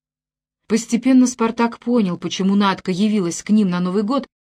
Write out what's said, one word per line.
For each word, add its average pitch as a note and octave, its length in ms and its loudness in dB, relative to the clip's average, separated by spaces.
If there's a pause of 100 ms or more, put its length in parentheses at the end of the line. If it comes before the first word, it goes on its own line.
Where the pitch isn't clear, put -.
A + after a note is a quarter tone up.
(680)
Постепенно B3 580 2
Спартак A#3 520 -2
понял, A3 380 0
почему F#3+ 380 -2
Натка G3 360 0
явилась F#3+ 520 -2
к - 80 -4
ним G#3 200 4
на F3+ 100 -2
Новый F3+ 220 -2
год, B3 240 -2 (160)